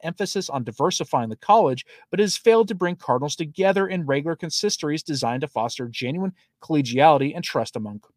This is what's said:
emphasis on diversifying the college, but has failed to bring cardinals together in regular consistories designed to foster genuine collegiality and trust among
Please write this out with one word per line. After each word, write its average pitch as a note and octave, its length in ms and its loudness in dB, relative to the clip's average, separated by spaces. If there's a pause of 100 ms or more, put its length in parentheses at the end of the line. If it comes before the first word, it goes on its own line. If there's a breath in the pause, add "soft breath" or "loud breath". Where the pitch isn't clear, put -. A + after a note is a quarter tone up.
emphasis F3+ 460 -6
on C3 140 -4
diversifying C3+ 640 -2
the A2 80 -8
college, F3 500 2 (240 loud breath)
but F#3 120 0
has G3+ 160 0
failed A3+ 320 4
to G#3+ 60 -4
bring F3+ 200 -2
cardinals C3+ 400 -2
together F#3+ 540 0
in F3+ 160 -4
regular C#3+ 320 -2
consistories D#3+ 640 -4
designed B2+ 380 -4
to D3+ 80 -6
foster A#2+ 400 -6
genuine E3 420 -4 (300)
collegiality C#3+ 720 4
and F3 80 -8
trust - 320 -4
among G#2+ 240 -8 (180)